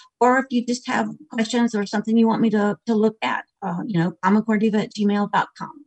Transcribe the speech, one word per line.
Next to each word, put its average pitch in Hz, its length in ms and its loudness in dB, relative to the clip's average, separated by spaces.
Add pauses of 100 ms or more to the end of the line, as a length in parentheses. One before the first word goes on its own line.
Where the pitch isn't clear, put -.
(220)
Or 247 160 4
if 262 140 0
you 240 160 -2
just 240 200 -6
have 220 220 -2 (220)
questions 233 420 0
or 202 140 -2
something 220 280 -2
you 226 120 6
want 220 140 0
me 226 100 2
to, 208 340 0
to 233 80 0
look 214 300 2
at, - 220 -4 (180)
uh, 180 240 -6
you 185 120 0
know, 170 140 0 (100)
commoncorediva 214 600 2
at - 100 -10
gmail 202 380 0
dot - 160 0 (100)
com. - 300 -16